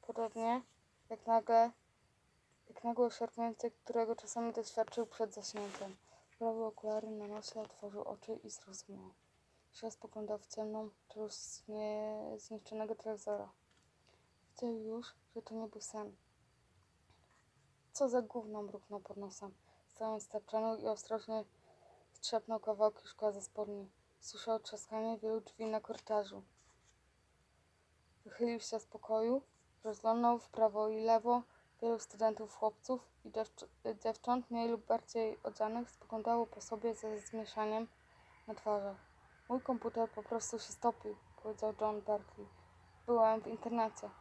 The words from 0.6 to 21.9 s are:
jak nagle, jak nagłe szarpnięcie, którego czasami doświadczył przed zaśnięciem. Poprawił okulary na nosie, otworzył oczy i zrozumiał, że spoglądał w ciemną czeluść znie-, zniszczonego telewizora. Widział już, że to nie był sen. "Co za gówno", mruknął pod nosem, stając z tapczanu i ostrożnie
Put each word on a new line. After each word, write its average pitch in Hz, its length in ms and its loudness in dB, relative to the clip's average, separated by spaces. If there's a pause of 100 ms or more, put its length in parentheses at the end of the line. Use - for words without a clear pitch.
jak 226 160 -10
nagle, 226 440 8 (960)
jak - 160 -16
nagłe 233 260 4
szarpnięcie, 233 600 -2
którego 226 460 0
czasami 233 360 -2
doświadczył 226 540 0
przed 220 280 -4
zaśnięciem. 202 600 -6 (340)
Poprawił 226 340 0
okulary 214 460 -2
na 208 180 -6
nosie, 214 320 -8
otworzył 208 420 -10
oczy 220 420 -8
i 214 60 -12
zrozumiał, 190 600 -14 (640)
że 226 160 -6
spoglądał 214 480 -6
w 202 80 -14
ciemną 214 440 -6 (180)
czeluść 214 300 -8
znie-, 214 1000 -6
zniszczonego 220 560 -6
telewizora. 208 580 -4 (1000)
Widział 233 240 -4
już, 220 320 -6 (280)
że 226 80 -8
to - 120 -12
nie 220 140 -6
był 208 120 -14
sen. 208 360 -8 (1800)
"Co 277 160 4
za 240 140 4
gówno", 214 400 -6
mruknął 202 380 -10
pod 202 160 -12
nosem, 202 380 -10 (340)
stając 220 340 -4
z - 60 -18
tapczanu 220 480 0
i 208 100 -4
ostrożnie 220 580 -2 (680)